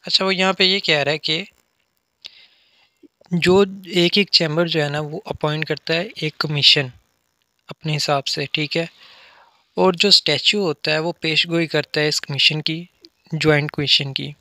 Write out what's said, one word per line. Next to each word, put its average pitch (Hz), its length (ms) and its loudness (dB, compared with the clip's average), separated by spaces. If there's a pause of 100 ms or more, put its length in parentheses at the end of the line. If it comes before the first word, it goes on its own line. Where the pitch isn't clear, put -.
अच्छा, 190 220 0
वो 190 60 0
यहाँ 190 220 2
पे 185 120 2
ये 190 140 2
कह 156 220 2
रहा 139 100 0
है 156 60 -2
कि 160 280 -4 (1900)
जो 190 540 2
एक 175 300 2
एक 202 120 2
chamber 165 380 2
जो 160 160 0
है 147 60 -2
ना, 143 100 -4
वो 156 280 -8
appoint 151 400 -4
करता 156 260 -4
है 190 180 -2 (120)
एक 156 120 -6
commission 143 560 2 (800)
अपने - 240 -6
हिसाब 143 300 0
से, 143 300 -4
ठीक 151 220 -4
है। 165 140 -2 (880)
और 180 180 4
जो 190 160 2
स्टैचू 196 520 2
होता 156 280 -2
है, 156 80 0
वो 165 120 -2
पेशगोई 160 560 0
करता 151 340 -2
है 151 60 2
इस 151 120 -2
commission 151 420 0
की, 165 280 -6 (460)
joint 151 360 2
commission 139 420 0
की। 139 280 -8